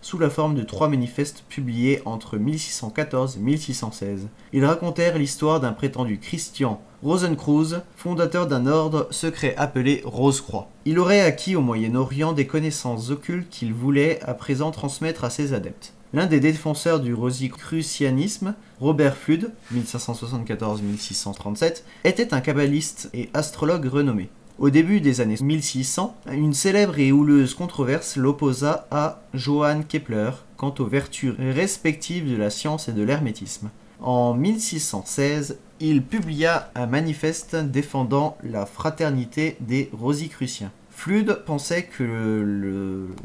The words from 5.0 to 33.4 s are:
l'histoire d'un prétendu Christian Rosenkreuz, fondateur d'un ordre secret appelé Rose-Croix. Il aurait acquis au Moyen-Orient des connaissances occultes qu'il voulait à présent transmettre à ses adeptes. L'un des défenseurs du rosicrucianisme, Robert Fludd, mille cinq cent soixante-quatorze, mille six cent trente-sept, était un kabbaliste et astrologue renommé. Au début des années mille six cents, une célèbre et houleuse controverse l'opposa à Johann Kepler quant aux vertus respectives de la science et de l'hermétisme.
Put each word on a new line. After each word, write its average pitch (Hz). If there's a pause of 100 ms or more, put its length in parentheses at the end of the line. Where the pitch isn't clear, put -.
l'histoire 151
d'un 127
prétendu 123
Christian - (200)
Rosenkreuz, 160 (140)
fondateur 175
d'un 131
ordre 156
secret 156
appelé 139
Rose-Croix. 123 (160)
Il 156
aurait 190
acquis 180
au 156
Moyen-Orient 127
des 143
connaissances 135
occultes 175
qu'il 113
voulait 139
à 123
présent 143
transmettre 160
à 120
ses 143
adeptes. - (180)
L'un 165
des 156
défenseurs 156
du 120
rosicrucianisme, 135 (260)
Robert 143
Fludd, 180 (200)
mille 120
cinq 120
cent 117
soixante-quatorze, 113
mille 104
six -
cent -
trente-sept, 104 (200)
était 233
un 131
kabbaliste 143
et 120
astrologue 151
renommé. 123 (280)
Au 139
début 165
des 127
années 110
mille 147
six 131
cents, 196 (160)
une 151
célèbre 190
et 135
houleuse 143
controverse 147
l'opposa 139
à 147 (140)
Johann 147
Kepler 120 (260)
quant 139
aux 127
vertus 131
respectives 156
de 117
la 104
science 151
et 120
de 104
l'hermétisme. 110 (320)